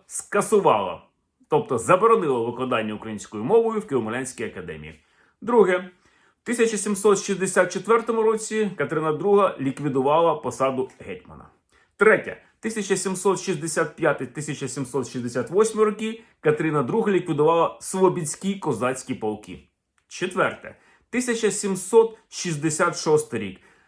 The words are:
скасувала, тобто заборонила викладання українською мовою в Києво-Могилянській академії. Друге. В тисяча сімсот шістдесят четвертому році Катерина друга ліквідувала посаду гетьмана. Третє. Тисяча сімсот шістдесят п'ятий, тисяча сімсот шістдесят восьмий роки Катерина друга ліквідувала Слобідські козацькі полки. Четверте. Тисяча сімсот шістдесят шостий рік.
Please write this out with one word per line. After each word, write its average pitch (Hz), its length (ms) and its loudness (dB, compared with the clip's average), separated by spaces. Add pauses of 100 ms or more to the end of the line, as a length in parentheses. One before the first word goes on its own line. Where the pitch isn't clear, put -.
скасувала, 160 960 0 (460)
тобто 135 300 0
заборонила 180 600 4
викладання 117 540 -2
українською 107 500 -10
мовою 220 360 2
в 202 40 -12
Києво-Могилянській 120 640 -4
академії. 80 540 -12 (400)
Друге. 190 500 2 (520)
В - 40 -14
тисяча 226 300 0
сімсот 202 420 2
шістдесят 185 540 0
четвертому 226 500 0
році 214 540 0
Катерина 156 360 -2
друга 196 480 4
ліквідувала 143 720 2
посаду 131 560 -4 (160)
гетьмана. 110 380 -16 (520)
Третє. 202 460 2 (180)
Тисяча 220 360 -2
сімсот 190 440 0
шістдесят 165 560 -4
п'ятий, 143 300 0
тисяча 143 420 -8
сімсот 131 400 -6
шістдесят 123 420 -6
восьмий 214 340 2
роки 214 380 -4 (180)
Катерина 151 420 2
друга 196 300 0
ліквідувала 165 680 2
Слобідські 185 760 0
козацькі 123 600 -4
полки. 104 540 -8 (400)
Четверте. - 680 -4 (340)
Тисяча 233 400 0
сімсот 214 680 2 (100)
шістдесят 165 720 -2
шостий 151 420 2
рік. 95 200 -10 (280)